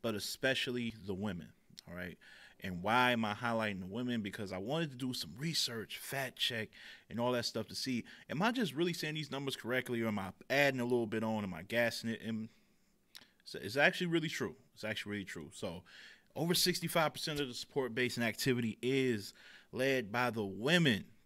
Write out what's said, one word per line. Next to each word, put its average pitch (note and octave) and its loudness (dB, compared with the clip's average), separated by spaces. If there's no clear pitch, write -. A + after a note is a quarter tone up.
but A#2 0
especially B2 -2
the G2 -2
women, F#2 -4
all F2 -12
right? F2+ -8
And F2+ -4
why B2 6
am A2+ 2
I G#2 0
highlighting A2 -2
the F#2 -8
women? A#2+ -2
Because G2+ -6
I F#2 -4
wanted C#3+ -2
to B2+ -14
do B2+ -4
some D#2 -8
research, B2 -4
fact C3+ -6
check, A2+ -2
and G#2+ -6
all B2 2
that A#2+ 2
stuff A2 -2
to G2 -10
see, B2 -2
am D#3 0
I A#3 4
just G#3+ 0
really E3+ 2
saying D#3 -4
these D3 -6
numbers C3+ -4
correctly, A#2+ 0
or A2+ 2
am G#2 0
I F#2+ -4
adding C3+ 4
a A#2+ 0
little A#2+ 4
bit A2 -2
on? A2 0
Am F#2 -4
I E2 -10
gassing A2+ 0
it? A2 -6
And A2 -4
it's, - -14
it's G#2+ -4
actually F3 4
really E3 2
true. F#2+ -4
It's - -14
actually G#2+ -4
really G2+ -4
true. D#2 -10
So F2+ -6
over E3 2
sixty-five E3 4
percent D3+ -4
of C#3+ 2
the A#2+ -8
support B2 -2
base B2 2
and A#2+ 0
activity A#2 2
is B2+ 2
led B2+ 0
by B2 2
the G#2+ 0
women. A#2 4